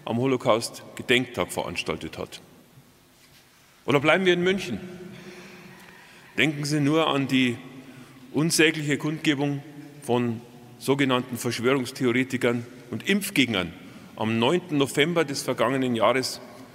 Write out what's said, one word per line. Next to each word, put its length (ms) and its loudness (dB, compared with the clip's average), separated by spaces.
am 140 -4
Holocaust-Gedenktag 1400 0
veranstaltet 640 -6
hat. 240 -12
Oder 160 4
bleiben 240 4
wir 80 6
in 100 0
München. 380 -2
Denken 280 2
Sie 160 0
nur 260 4
an 220 0
die 260 2
unsägliche 640 2
Kundgebung 680 -2
von 400 0
sogenannten 580 0
Verschwörungstheoretikern 1300 0
und 160 -8
Impfgegnern 640 0
am 200 0
neunten 400 2
November 460 2
des 200 -6
vergangenen 520 0
Jahres 460 2